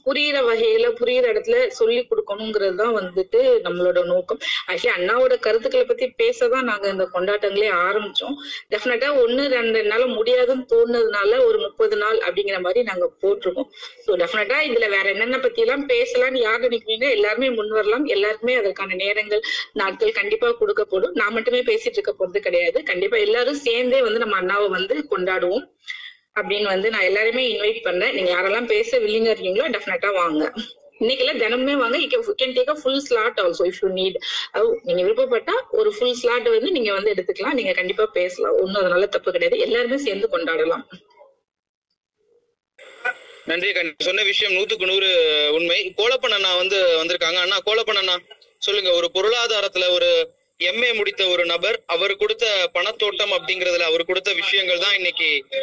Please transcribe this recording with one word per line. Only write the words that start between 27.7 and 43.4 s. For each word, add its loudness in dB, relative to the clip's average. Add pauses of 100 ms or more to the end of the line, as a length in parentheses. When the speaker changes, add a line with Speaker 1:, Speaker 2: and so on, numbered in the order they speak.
Speaker 1:
பண்றேன். -2
நீங்க 0
யாரெல்லாம் 0
பேச 0
வில்லிங்கா 2
இருக்கீங்களோ -2
டெஃபினட்டா -2
வாங்க. 0 (560)
இன்னைக்கு 0
எல்லாம் -2
தினமுமே 0
வாங்க. 0
You -2
can, 0
you -4
can -2
take 0
a -2
full -2
slot 0
also 0
if -4
you 0
need. -2 (360)
அது 0
நீங்க 0
விருப்பப்பட்டா 0 (160)
ஒரு 2
ஃபுல் -2
ஸ்லாட் 0
வந்து 2
நீங்க 0
வந்து 0
எடுத்துக்கலாம். -2
நீங்க -2
கண்டிப்பா 0
பேசலாம், -2
ஒண்ணும் 0
அதனால 2
தப்பு -4
கிடையாது. 2
எல்லாருமே 0
சேர்ந்து -2
கொண்டாடலாம். -2 (2500)